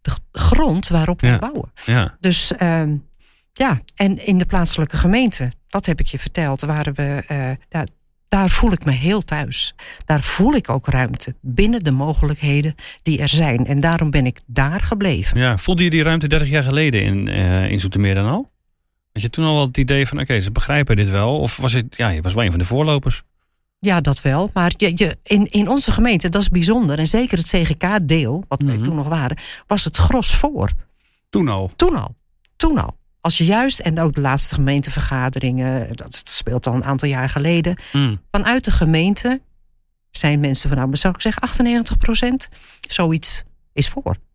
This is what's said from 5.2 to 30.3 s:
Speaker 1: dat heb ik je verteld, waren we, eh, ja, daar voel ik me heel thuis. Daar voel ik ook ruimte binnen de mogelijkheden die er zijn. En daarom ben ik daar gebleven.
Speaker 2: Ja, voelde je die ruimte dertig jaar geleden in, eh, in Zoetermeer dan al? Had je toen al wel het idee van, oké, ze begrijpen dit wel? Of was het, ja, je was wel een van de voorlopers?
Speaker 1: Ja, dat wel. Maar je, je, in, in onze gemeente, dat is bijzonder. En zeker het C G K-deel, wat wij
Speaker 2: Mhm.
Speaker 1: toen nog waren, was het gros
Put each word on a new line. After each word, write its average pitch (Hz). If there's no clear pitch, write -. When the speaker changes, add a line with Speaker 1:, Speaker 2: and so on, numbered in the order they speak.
Speaker 1:
dat 196
heb 156
ik -
je -
verteld, 143
waren 151
we, 143
eh, 135
ja, 151
daar 196
voel 226
ik 165
me 147
heel 160
thuis. 139
Daar 147
voel 240
ik 247
ook 135
ruimte 127
binnen 165
de 151
mogelijkheden 147
die 147
er 143
zijn. 135
En 143
daarom 165
ben 135
ik -
daar 135
gebleven. 165
Speaker 2:
Ja, 123
voelde 180
je 175
die 160
ruimte 160
dertig 151
jaar 147
geleden 131
in, 98
eh, 95
in 98
Zoetermeer 95
dan 98
al? 190
Had 104
je 117
toen 160
al 156
wel 147
het 123
idee 139
van, 143
oké, 123
ze 98
begrijpen 139
dit 101
wel? 110
Of 127
was 131
het, 120
ja, 113
je 78
was 92
wel 117
een 95
van 85
de 90
voorlopers? 143
Speaker 1:
Ja, 185
dat 139
wel. 151
Maar 175
je, 185
je, 170
in, 208
in 208
onze 269
gemeente, 226
dat 202
is 185
bijzonder. 175
En 160
zeker 233
het 165
C -
G 151
K-deel, 160
wat 139
wij 139
Speaker 2:
Mhm. 110
Speaker 1:
toen 156
nog 147
waren, 151
was 208
het -
gros -